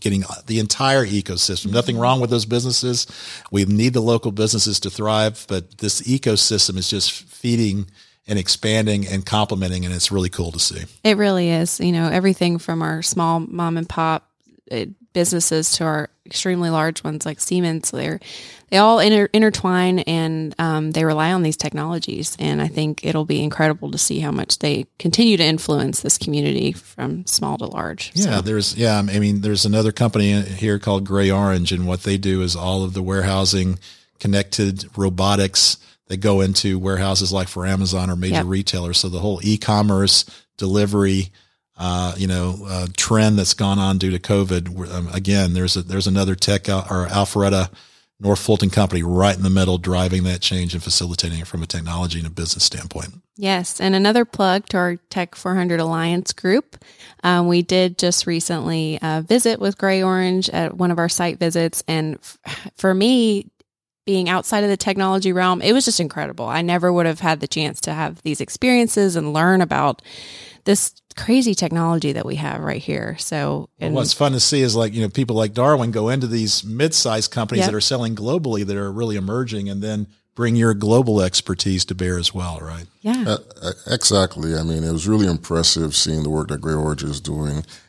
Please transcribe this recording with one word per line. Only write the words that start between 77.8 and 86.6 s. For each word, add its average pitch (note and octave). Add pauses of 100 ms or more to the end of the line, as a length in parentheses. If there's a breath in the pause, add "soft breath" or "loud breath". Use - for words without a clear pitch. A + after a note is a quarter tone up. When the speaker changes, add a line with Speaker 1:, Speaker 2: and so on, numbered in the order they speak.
Speaker 1:
selling A#2
globally A2+
that G2+
are G2+
really A2
emerging G#2
and G2
then G#2+ (280 soft breath)
bring A#2
your A2+
global G#2+
expertise F#2
to F#2
bear F2+
as E2+
well, F2
right? E2 (160)
Speaker 2:
Yeah. A#3
Speaker 3:
Uh, G#2+ (240)
uh, F2+ (160)
exactly. F2+
I D#2+
mean, D#2+
it E2
was E2
really G#2+
impressive E2
seeing D#2
the D2+
work D2+
that C#2+